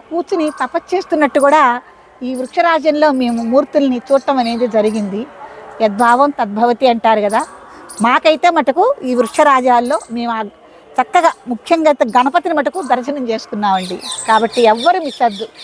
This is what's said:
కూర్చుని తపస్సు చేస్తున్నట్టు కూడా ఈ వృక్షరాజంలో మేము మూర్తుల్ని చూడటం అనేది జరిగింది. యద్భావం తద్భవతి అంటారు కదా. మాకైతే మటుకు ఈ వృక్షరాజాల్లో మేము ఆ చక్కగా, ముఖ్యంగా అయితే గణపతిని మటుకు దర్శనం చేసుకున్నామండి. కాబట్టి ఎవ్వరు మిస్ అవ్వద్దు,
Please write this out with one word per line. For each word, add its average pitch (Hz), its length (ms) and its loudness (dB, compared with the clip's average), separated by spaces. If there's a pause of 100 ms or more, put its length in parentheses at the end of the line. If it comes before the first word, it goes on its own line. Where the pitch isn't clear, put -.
కూర్చుని 330 360 -4 (140)
తపస్సు 311 340 -6
చేస్తున్నట్టు 302 500 -2
కూడా 294 180 4 (680)
ఈ - 20 -6 (100)
వృక్షరాజంలో 302 680 0 (120)
మేము 240 220 -2 (100)
మూర్తుల్ని 277 560 0
చూడటం 277 340 0
అనేది 233 340 -2
జరిగింది. 208 460 -2 (640)
యద్భావం 240 460 2 (100)
తద్భవతి 226 540 0
అంటారు 220 340 2
కదా. 220 140 0 (640)
మాకైతే 311 520 2
మటుకు 285 260 0 (260)
ఈ - 100 -2
వృక్షరాజాల్లో 254 760 2 (180)
మేము 240 220 -4
ఆ 220 40 -6 (560)
చక్కగా, 330 340 2 (200)
ముఖ్యంగా 311 400 0
అయితే 285 140 -2 (120)
గణపతిని 311 420 2
మటుకు 285 200 -4 (140)
దర్శనం 254 380 -4
చేసుకున్నామండి. 196 640 -4 (300)
కాబట్టి 220 340 2 (120)
ఎవ్వరు 330 320 2
మిస్ 254 220 -8
అవ్వద్దు, 220 200 -6 (160)